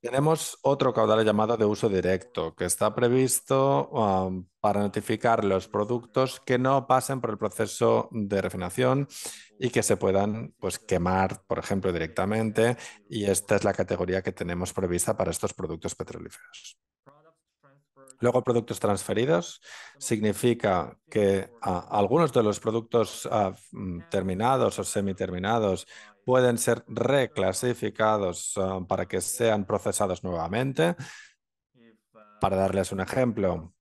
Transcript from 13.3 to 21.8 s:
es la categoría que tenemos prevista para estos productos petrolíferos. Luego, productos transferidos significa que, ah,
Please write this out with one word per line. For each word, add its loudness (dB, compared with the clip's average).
es 0
la 2
categoría -2
que -6
tenemos -6
prevista -2
para -2
estos -6
productos -8
petrolíferos. -16
Luego, 2
productos -2
transferidos -2
significa 0
que, 2
ah, -4